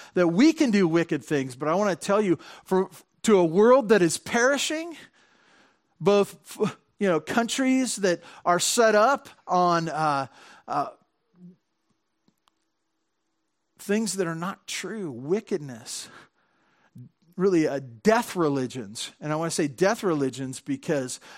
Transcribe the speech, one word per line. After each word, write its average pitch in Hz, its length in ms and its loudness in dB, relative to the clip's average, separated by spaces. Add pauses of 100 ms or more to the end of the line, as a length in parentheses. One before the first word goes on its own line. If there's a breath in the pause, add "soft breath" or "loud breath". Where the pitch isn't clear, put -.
(140 loud breath)
that 175 140 4
we 233 240 6
can 285 200 2
do 196 160 4
wicked 160 360 0
things. 135 320 -2
But 147 120 -6
I 165 80 2
want 196 220 0
to - 80 -12
tell 202 140 2
you, 180 180 2 (260 loud breath)
for, 185 260 0 (320)
to 208 160 6
a 175 60 6
world 214 440 4
that 208 140 6
is 160 160 2
perishing, 285 800 -2 (1040 soft breath)
both, 202 340 2 (240)
f-, 208 160 -4 (220)
you 202 100 -2
know, 160 120 0
countries 262 760 -2
that 180 240 -2 (240 loud breath)
are 175 140 2
set 220 360 2
up 226 340 2 (180)
on, 175 420 0
uh, 147 380 -2 (420 loud breath)
uh, 131 200 -4 (3000)
things 202 360 -2
that 185 120 -2
are 165 80 -4
not 175 320 -10
true, 190 440 -10
wickedness, 139 1000 -8 (1300 soft breath)
really, 180 300 2
uh, 139 140 -2 (220)
death 220 340 2
religions. 131 840 -4
And 151 120 -6
I 156 40 -2
wanna 165 140 -4
say 156 180 -2
death 185 340 0
religions 135 580 -4
because 139 600 -6 (180 loud breath)